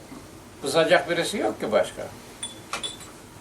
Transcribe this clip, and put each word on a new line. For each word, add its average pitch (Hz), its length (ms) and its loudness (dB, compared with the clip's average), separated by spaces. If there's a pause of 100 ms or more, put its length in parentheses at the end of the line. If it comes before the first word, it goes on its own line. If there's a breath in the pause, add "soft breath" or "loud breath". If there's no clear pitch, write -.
(640)
Kızacak 165 460 4
birisi 170 280 0
yok 320 220 0
ki - 120 -2
başka. - 300 2 (1400)